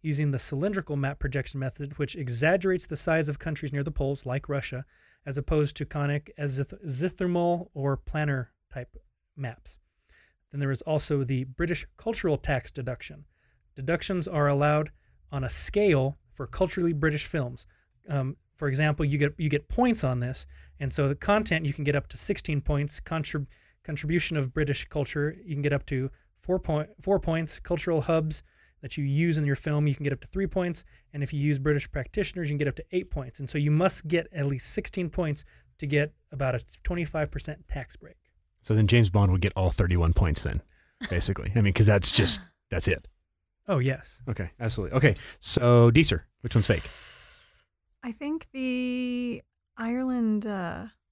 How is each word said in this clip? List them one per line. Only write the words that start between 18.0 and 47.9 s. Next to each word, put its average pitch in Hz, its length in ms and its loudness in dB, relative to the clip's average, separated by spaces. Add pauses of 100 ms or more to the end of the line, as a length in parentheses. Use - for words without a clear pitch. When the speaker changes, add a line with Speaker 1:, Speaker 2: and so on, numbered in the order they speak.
Speaker 1:
Um, 139 300 -2 (180)
for 143 140 -2
example, 147 360 2
you 143 120 0
get, 143 200 2
you 156 120 0
get 143 180 0
points 233 380 2
on 123 160 0
this, 123 260 -6 (320)
and 135 140 -4
so 139 160 2
the 143 60 0
content 202 500 0
you 139 80 0
can 147 100 -6
get 143 140 2
up - 100 -4
to - 100 -6
sixteen - 440 -2
points. 147 400 0
Contrib-, 151 460 -4 (360)
contribution 156 540 -2
of 131 160 -2
British 147 320 0
culture, 147 580 -4
you 165 120 -8
can 143 60 -4
get 143 120 2
up 139 140 -2
to 135 220 -2 (300)
four 185 200 -2
point, 151 300 -2 (120)
four 190 180 2
points. 160 400 -2
Cultural 165 420 -2
hubs 156 420 0 (380)
that - 140 -10
you 147 80 -2
use 151 360 2
in 147 60 2
your 143 100 2
film, 147 320 0
you 139 80 2
can - 80 -10
get 139 100 0
up 127 80 -8
to - 60 -20
three 196 180 -2
points. 180 400 -2 (260)
And 143 120 -4
if 139 100 -6
you 147 60 -2
use 143 180 2
British 143 340 0
practitioners, 170 560 -4
you 147 40 -2
can 147 80 -2
get 143 80 0
up 131 80 -2
to - 160 -12
eight 180 180 -2
points. 127 300 -8
And 139 100 -8
so - 80 -4
you 147 140 2
must 160 360 4
get 165 240 0
at 147 140 -2
least 139 260 -2
sixteen 180 380 -4
points 156 340 -2 (360)
to 156 80 -6
get 147 260 2 (180)
about 131 240 -2
a - 40 -2 (240)
twenty-five 165 480 -2
percent - 360 -8
tax - 280 -8
break. - 200 -20 (460)
Speaker 2:
So - 140 0
then 107 120 6
James 117 220 6
Bond 98 220 6
would 92 100 4
get 101 140 0
all 92 160 2
thirty-one 87 420 4
points 80 300 4
then, - 180 -2 (480)
basically. 92 460 -2
I 113 60 6
mean, 101 120 6
'cause 107 140 8
that's 101 240 6
just, - 300 4 (140)
Speaker 3:
<laughs> - 160 -20
Speaker 2:
that's - 160 0
it. - 200 0 (600)
Speaker 1:
Oh, 170 120 2
yes. 131 500 -4
Speaker 2:
Okay, 98 300 -4
absolutely. 113 380 -2
Okay, 139 180 6 (240)
so 120 520 6
Deezer, 131 300 4 (200)
which - 140 -4
one's 110 120 6
fake? 82 140 4 (1200)